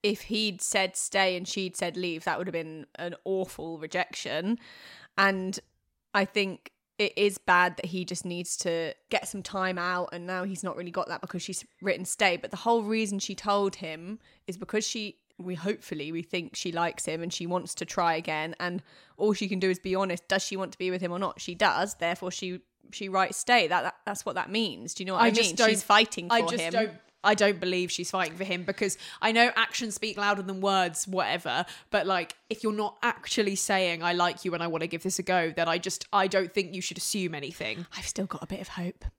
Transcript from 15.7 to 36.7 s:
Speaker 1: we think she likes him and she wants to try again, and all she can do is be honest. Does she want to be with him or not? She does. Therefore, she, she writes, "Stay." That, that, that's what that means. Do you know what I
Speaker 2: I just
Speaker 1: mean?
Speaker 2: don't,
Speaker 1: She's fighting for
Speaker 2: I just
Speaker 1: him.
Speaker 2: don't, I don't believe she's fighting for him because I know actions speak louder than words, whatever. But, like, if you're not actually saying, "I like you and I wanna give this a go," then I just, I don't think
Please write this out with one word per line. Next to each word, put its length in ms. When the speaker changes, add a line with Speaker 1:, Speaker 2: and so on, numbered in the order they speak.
Speaker 1:
we 120
think 340
she 160
likes 320
him 180
and 100
she 140
wants 300
to 80
try 300
again, 460
and 220
all 160
she 140
can 100
do 100
is 100
be 160
honest. 340
Does 140
she 140
want 160
to 60
be 120
with 120
him 100
or 60
not? 220
She 140
does. 420
Therefore, 340
she, 300
she 180
writes, 260
"Stay." 320
That, 140
that, 140
that's 180
what 120
that 140
means. 440
Do 80
you 40
know 80
what 80
I 40
Speaker 2:
I 40
just 200
Speaker 1:
mean? 60
Speaker 2:
don't, 120
Speaker 1:
She's 140
fighting 460
for 60
Speaker 2:
I 80
just 200
Speaker 1:
him. 100
Speaker 2:
don't, 200
I 100
don't 240
believe 320
she's 220
fighting 240
for 80
him 180
because 340
I 120
know 240
actions 400
speak 200
louder 260
than 180
words, 480
whatever. 580
But, 160
like, 300
if 140
you're 100
not 300
actually 540
saying, 480
"I 80
like 320
you 100
and 80
I 60
wanna 180
give 160
this 160
a 60
go," 320
then 100
I 120
just, 340
I 160
don't 260
think 180